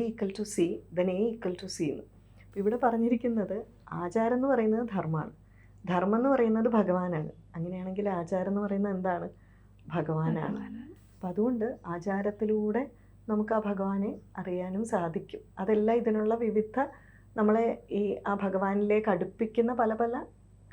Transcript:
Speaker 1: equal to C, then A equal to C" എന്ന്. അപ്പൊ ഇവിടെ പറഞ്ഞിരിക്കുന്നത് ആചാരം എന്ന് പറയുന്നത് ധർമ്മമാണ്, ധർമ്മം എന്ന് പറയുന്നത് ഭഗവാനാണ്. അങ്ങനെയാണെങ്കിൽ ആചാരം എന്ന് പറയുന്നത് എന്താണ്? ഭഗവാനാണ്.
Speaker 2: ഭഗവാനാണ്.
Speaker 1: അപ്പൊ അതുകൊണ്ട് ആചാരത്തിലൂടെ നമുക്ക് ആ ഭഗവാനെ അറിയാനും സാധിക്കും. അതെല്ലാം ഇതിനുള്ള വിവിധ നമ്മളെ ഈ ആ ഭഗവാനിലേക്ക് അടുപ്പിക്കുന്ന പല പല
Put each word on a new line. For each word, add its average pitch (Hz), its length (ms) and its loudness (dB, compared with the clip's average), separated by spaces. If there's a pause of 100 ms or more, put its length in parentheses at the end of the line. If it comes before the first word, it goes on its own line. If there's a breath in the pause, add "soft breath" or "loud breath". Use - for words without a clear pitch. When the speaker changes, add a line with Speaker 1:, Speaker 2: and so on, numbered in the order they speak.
Speaker 1:
equal 220 300 -2
to 208 120 -6
C, 202 200 0 (300)
then 180 160 2
A 185 120 0
equal 220 340 -2
to 185 120 -14
C" 156 240 -2
എന്ന്. - 120 -8 (380 soft breath)
അപ്പൊ - 180 -10
ഇവിടെ 214 240 2
പറഞ്ഞിരിക്കുന്നത് 226 840 2 (260)
ആചാരം 175 420 0
എന്ന് 254 140 2
പറയുന്നത് 226 460 2
ധർമ്മമാണ്, 156 380 -2 (580 soft breath)
ധർമ്മം 185 280 4
എന്ന് 254 120 4
പറയുന്നത് 226 380 4
ഭഗവാനാണ്. 180 640 2 (240)
അങ്ങനെയാണെങ്കിൽ 185 540 -4
ആചാരം 185 400 -2
എന്ന് 202 120 0
പറയുന്നത് 202 320 0
എന്താണ്? 180 360 -2 (580 soft breath)
ഭഗവാനാണ്. 160 600 -2
Speaker 2:
ഭഗവാനാണ്. - 440 -8 (240)
Speaker 1:
അപ്പൊ 185 120 -8
അതുകൊണ്ട് 220 500 -2 (100)
ആചാരത്തിലൂടെ 208 1040 -2 (380 soft breath)
നമുക്ക് 214 240 0
ആ 214 120 2
ഭഗവാനെ 196 500 -2 (220)
അറിയാനും 185 480 -4
സാധിക്കും. 175 540 -4 (200)
അതെല്ലാം 214 380 2
ഇതിനുള്ള 214 380 2
വിവിധ 214 440 0 (580 loud breath)
നമ്മളെ 220 540 2
ഈ 202 260 0 (100)
ആ 202 160 0
ഭഗവാനിലേക്ക് 202 640 2
അടുപ്പിക്കുന്ന 220 640 0
പല 220 200 2
പല 240 320 -2 (480)